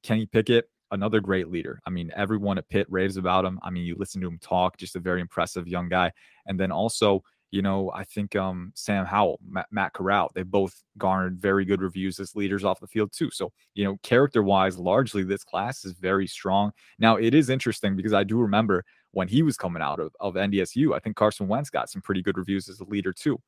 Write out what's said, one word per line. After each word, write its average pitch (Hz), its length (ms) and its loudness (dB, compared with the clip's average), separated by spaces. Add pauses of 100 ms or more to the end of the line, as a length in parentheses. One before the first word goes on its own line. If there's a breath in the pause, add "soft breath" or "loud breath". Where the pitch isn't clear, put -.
Kenny 113 220 0
Pickett, 117 440 2 (220)
another 104 300 2
great 95 280 0
leader. 82 380 -6
I - 20 -10
mean, 87 260 -6
everyone 101 420 0
at - 100 -8
Pitt 101 220 0
raves 95 280 0
about 92 280 2
him. 92 180 -4
I 92 60 -8
mean, 87 160 -4
you 85 100 -4
listen 95 260 -8
to 90 60 -4
him 82 120 -10
talk, 90 380 0
just - 200 -14
a - 20 -6
very 90 220 -2
impressive 85 460 -4
young 87 200 -4
guy. 90 240 2 (340 soft breath)
And 95 140 -4
then 95 120 0
also, 101 520 2 (280)
you 98 100 0
know, 98 300 0
I 95 120 -10
think, 101 320 -8
um, 92 400 -2
Sam 98 300 -2
Howell, 98 420 2
Ma-, 92 240 -6
Matt 98 220 -2
Corral, 95 420 0
they 92 80 -6
both 95 400 0 (140)
garnered 92 420 0
very 98 240 2
good 95 180 0
reviews 95 380 -4
as 98 160 -10
leaders 98 280 -2
off 95 180 0
the - 60 -16
field 107 260 -2
too. - 180 -4
So, - 200 -6 (240)
you 104 80 -2
know, 98 200 -2
character-wise, 98 760 4
largely 98 460 2
this 95 200 -2
class 101 420 -6
is 92 80 -10
very 92 340 0
strong. 101 440 0 (280 soft breath)
Now, 113 160 6
it 117 180 2
is 143 160 6
interesting 113 460 0
because 101 180 0
I 101 100 6
do 107 160 0
remember 101 440 2 (280 soft breath)
when 92 180 -2
he 139 140 4
was 147 120 2
coming 85 260 -4
out 73 200 -2
of, 78 180 -6
of 95 160 -4
N 101 160 0
D 98 80 2
S - 160 -2
U, 139 180 4
I - 60 0
think 107 160 -6
Carson 107 320 2
Wentz 127 220 -2
got - 200 -4
some 95 120 -12
pretty 98 200 -2
good 90 160 -2
reviews 98 300 -4
as 98 140 -18
a 92 40 -12
leader 95 280 -4
too. 139 340 -2